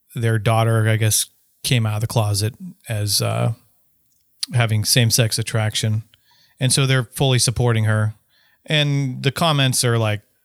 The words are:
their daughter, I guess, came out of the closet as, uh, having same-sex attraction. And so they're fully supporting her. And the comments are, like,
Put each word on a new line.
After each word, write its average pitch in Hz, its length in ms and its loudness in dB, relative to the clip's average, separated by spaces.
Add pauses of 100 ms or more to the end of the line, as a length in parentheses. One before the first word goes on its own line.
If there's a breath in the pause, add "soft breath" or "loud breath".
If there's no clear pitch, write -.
(160)
their 113 220 0
daughter, 113 520 2
I 110 80 2
guess, 107 300 0 (360)
came 117 220 0
out 107 100 -2
of 107 60 -4
the 110 60 -2
closet 104 480 -2 (340)
as, 104 320 -2
uh, 113 320 -2 (1000)
having 110 300 0
same-sex 117 560 2
attraction. 110 640 -4 (560 soft breath)
And 131 140 0
so 139 120 2
they're 131 180 2
fully 131 360 0
supporting 117 460 0
her. 107 300 0 (500 soft breath)
And 139 580 -2
the 135 80 0
comments 143 520 0
are, 117 140 2
like, 107 240 0 (240)